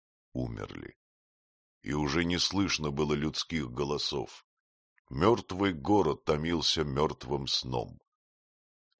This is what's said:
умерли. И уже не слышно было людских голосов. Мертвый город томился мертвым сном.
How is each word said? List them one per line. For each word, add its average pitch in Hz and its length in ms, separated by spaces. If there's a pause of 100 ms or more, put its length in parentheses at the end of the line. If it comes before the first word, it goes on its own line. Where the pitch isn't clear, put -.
(320)
умерли. 50 640 (840)
И 62 100
уже 76 320
не 87 140
слышно 82 520
было 73 220
людских 73 580
голосов. 71 760 (640)
Мертвый 95 640
город 76 500
томился 78 580
мертвым 69 640
сном. 60 540 (1000)